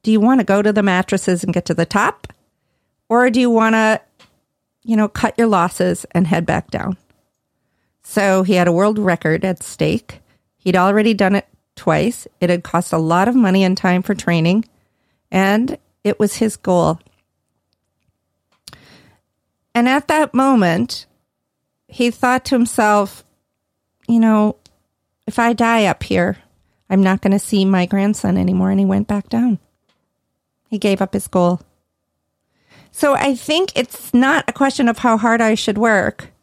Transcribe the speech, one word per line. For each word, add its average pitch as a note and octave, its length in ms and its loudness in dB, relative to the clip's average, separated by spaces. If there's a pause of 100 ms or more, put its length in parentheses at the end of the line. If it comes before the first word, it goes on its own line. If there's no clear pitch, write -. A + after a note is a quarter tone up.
Do A3 80 2
you G#3+ 80 4
want B3+ 180 4
to G#3 60 0
go G3+ 180 0
to G#3+ 100 2
the G3+ 120 0
mattresses F#3 580 -2
and F#3 100 -4
get F3 120 -4
to E3 100 -4
the E3+ 100 -2
top? - 480 -4 (760)
Or B3 220 2
do A#3+ 100 0
you B3 100 2
want A3 240 2
to, A3 260 2 (840)
you A3+ 100 -2
know, G#3+ 140 2
cut - 280 -4
your A3+ 120 2
losses F3+ 640 0
and F3 160 0
head E3 180 -2
back - 240 -4
down?" - 260 -6 (1080)
So F#3+ 400 0
he G3 80 0
had F3+ 160 2
a E3+ 40 2
world G#3 280 0
record E3+ 440 0
at F#3 200 -4
stake. - 560 -6 (380)
He'd F#3 180 -2
already G3 380 2
done G3 200 2
it - 140 -2 (260)
twice. D#3+ 540 -2 (120)
It F3 100 0
had F3 120 -2
cost - 300 -4
a E3 60 -2
lot E3 280 2
of A#3+ 80 0
money F#3+ 300 4
and F#3 120 0
time F3+ 260 0
for G3+ 120 -4
training, E3+ 520 0 (680)
and G#3+ 460 0 (260)
it G#3 160 -2
was G#3 160 0
his A3 200 -2
goal. E3 440 0 (2750)
And A#3+ 140 2
at C#4 180 0
that D4+ 280 0
moment, A#3+ 720 0 (840)
he A#3+ 220 -2
thought B3+ 360 -2
to C#4 80 -2
himself, G#3+ 680 0 (840)
"You A#3 120 4
know, G#3+ 360 2 (680)
if - 120 -6
I A#3 140 2
die A3+ 340 2
up - 160 -2
here, F3+ 360 -2 (500)
I'm G3 140 2
not F#3+ 200 2
gonna G3 160 2
see G3 260 -2
my F#3 220 2
grandson G3 500 -2
anymore," F#3 340 0
and G3 100 2
he G3 60 2
went G3 200 0
back G#3 220 -6
down. A#3 300 0 (1120)
He G#3+ 100 -6
gave G3 240 -2
up F#3 100 -4
his G3 160 -6
goal. F3 320 0 (1300)
So C#4+ 240 0
I C#4 200 -2
think E4 400 -4
it's - 400 -6
not C4+ 340 2
a - 40 -8
question C4+ 360 0
of A3+ 100 -2
how A#3 180 2
hard A3+ 240 0
I A3 140 2
should G3+ 240 -4
work. G#3+ 540 -2 (100)